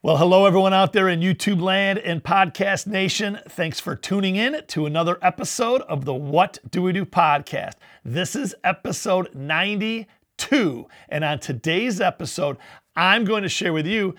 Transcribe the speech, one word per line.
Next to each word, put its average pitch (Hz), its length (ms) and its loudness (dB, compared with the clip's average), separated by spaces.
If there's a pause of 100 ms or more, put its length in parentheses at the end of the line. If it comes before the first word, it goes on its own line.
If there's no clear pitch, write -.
Well, 156 80 6
hello 180 300 6
everyone 190 280 6
out 190 200 4
there 190 160 4
in 170 100 0
YouTube 185 420 0
land 196 380 0
and 170 240 -4
Podcast 196 640 0
Nation. 202 640 -2
Thanks 160 320 -4
for 170 120 -6
tuning 190 440 -2
in 269 300 -2
to 151 180 -2
another 165 360 0
episode 233 600 0
of 143 240 -6
the 143 80 -2
What 147 460 0 (120)
Do 180 120 -2
We 185 100 0
Do 190 100 -2
podcast. 147 720 0 (320)
This 143 280 -4
is 247 300 -6
episode 185 720 -2
ninety-two, 196 1500 -2 (220)
and 151 160 -2
on 147 140 -2
today's 175 600 -2
episode, 165 560 -4 (400)
I'm 185 300 4
going 208 180 0
to 190 60 -2
share - 240 -2
with 156 120 0
you 196 340 -2